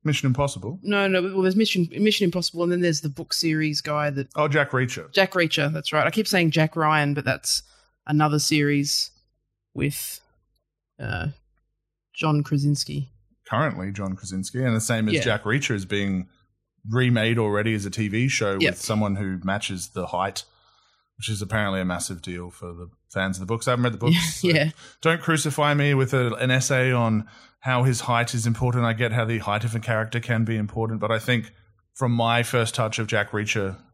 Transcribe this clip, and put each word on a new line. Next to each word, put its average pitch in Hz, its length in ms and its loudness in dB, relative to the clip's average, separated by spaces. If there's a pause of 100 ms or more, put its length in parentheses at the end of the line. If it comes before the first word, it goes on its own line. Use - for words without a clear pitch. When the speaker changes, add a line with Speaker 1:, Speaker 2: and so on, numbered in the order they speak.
Speaker 1:
Mission 143 220 0
Impossible. 139 560 -2
Speaker 2:
No, 202 240 2
no. 185 140 2
Well, 190 220 0
there's 185 120 4
Mission, 202 320 2 (100)
Mission 214 280 2
Impossible, 175 380 -2
and 175 80 0
then 175 100 0
there's 170 200 0
the 151 80 -4
book 143 240 -10
series 156 460 0
guy 147 300 -2
that 135 260 -4
Speaker 1:
Oh, 151 140 2
Jack 143 220 2
Reacher. 127 420 -2
Speaker 2:
Jack 190 180 4
Reacher, 160 400 2
that's 156 220 -6
right. 151 120 4
I 165 60 2
keep 214 160 0
saying 175 240 4
Jack 156 240 2
Ryan, 151 380 2
but 139 100 -4
that's - 400 -2 (420)
another 151 320 2
series 143 760 0 (640)
with, - 460 -6 (800)
uh, - 280 -6 (840)
John 147 300 0
Krasinski. 143 680 -2 (380)
Speaker 1:
Currently 110 440 -2
John 98 240 -4
Krasinski, 95 440 -8
and 120 140 0
the 110 60 0
same 113 260 0
as 107 80 0
Speaker 2:
Yeah. 143 60 0
Speaker 1:
Jack 107 220 0
Reacher 123 300 0
is 98 120 -2
being 98 420 -2 (640)
remade 117 480 2
already 107 360 0
as 101 120 -2
a 101 40 -6
T 107 200 -4
V 117 180 0
show 104 320 0
Speaker 2:
Yep. - 140 2
Speaker 1:
with - 80 -12
someone 107 340 0
who 95 280 -4
matches 95 460 -4
the 90 180 -6
height 95 360 -4 (800)
which - 60 -8
is 104 120 -4
apparently 101 380 -2
a 92 60 -2
massive 87 360 -4
deal 87 280 -10
for 87 240 -16
the 87 160 -16 (240)
fans 95 240 -2
of - 20 -10
the 95 60 -8
books. 113 200 -4
I 131 60 2
haven't 123 140 2
read 117 80 2
the 101 40 -10
books, 135 160 2
Speaker 2:
<laughs> 170 300 0
Yeah, 175 80 4
Speaker 1:
so 160 60 6
Speaker 2:
yeah. 151 120 4 (300)
Speaker 1:
don't 165 220 2
crucify 151 520 2
me 143 200 4
with 135 200 2
a, 123 200 2
an 127 180 0
essay 127 400 2
on 113 380 2 (320)
how 127 220 0
his 127 180 2
height 120 320 0
is 113 120 0
important. 120 380 0
I 117 80 2
get 117 220 0
how 120 100 0
the 113 140 -2
height 104 260 -2
of 113 100 -4
a 117 60 -4
character 110 400 -2
can 117 240 0
be 113 140 -2
important, 113 420 -4
but 110 120 0
I 113 80 2
think 113 340 0 (400)
from 123 180 0
my 117 320 2
first 113 320 0
touch 110 240 -2
of 110 80 -4
Jack 104 240 0
Reacher 104 460 -2 (160)